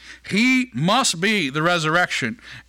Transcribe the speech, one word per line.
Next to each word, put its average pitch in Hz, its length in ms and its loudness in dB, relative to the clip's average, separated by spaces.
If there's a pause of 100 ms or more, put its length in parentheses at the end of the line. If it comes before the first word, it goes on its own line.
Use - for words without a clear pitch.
(300)
He 254 440 2
must 202 460 0
be 196 300 0
the 156 140 -2
resurrection 165 760 0 (300)